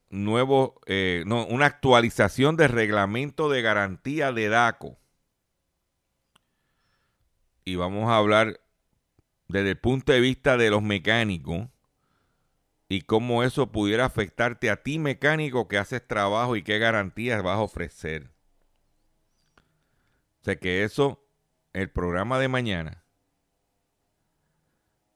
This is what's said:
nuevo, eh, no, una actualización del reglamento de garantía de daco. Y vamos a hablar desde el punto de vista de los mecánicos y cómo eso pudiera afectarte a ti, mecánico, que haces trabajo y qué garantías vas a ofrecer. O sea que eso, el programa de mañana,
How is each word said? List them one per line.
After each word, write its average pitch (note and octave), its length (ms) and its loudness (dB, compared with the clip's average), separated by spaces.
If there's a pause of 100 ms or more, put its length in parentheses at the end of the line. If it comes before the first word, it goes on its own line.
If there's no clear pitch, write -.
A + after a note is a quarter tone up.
nuevo, B2 760 0
eh, F#2 400 0
no, A2+ 200 -2
una C3 200 0
actualización B2 920 2
del D#3 140 4
reglamento A#2 800 -2
de C3+ 140 0
garantía A2+ 720 -2
de A2+ 160 -2
daco. A2 500 0 (2750)
Y F#2 120 -6
vamos G2+ 340 -2
a A#2 60 4
hablar G#2+ 440 4 (880)
desde G2 220 0
el F2+ 80 -4
punto C3 340 0
de B2+ 80 6
vista B2+ 360 2
de A#2 140 4
los G#2 120 2
mecánicos G2+ 880 -2 (1200)
y F#2+ 120 -4
cómo A#2 420 2
eso B2+ 260 0
pudiera G#2+ 340 0
afectarte A#2 640 -2
a G#2 140 -2
ti, D3 160 -6
mecánico, C#3+ 720 -2
que G2+ 100 0
haces A#2 260 -6
trabajo A2 520 0
y F#2+ 80 -6
qué G#2 160 0
garantías A2 600 -2
vas F2+ 160 -2
a A2 60 0
ofrecer. D#2+ 680 -8 (2000)
O - 40 -18
sea G2 120 -2
que F#2 260 -2
eso, B2+ 420 -2 (480)
el F#2 160 -6
programa F#2 520 -2
de C3+ 80 0
mañana, A2 560 -4 (2000)